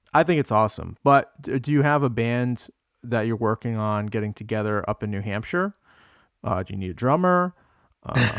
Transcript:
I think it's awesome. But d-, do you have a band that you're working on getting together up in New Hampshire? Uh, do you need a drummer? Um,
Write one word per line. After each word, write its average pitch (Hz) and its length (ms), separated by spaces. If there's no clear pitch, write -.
I 156 100
think 165 180
it's - 100
awesome. 107 520
But 139 380
d-, 139 180
do 139 120
you 147 120
have 147 200
a 131 60
band 120 580
that 117 180
you're 113 160
working 113 400
on 107 300
getting 104 260
together 107 560
up 107 140
in 107 80
New 98 100
Hampshire? 113 520
Uh, 92 200
do 101 100
you 98 60
need 92 120
a - 40
drummer? 180 580
Um, 120 220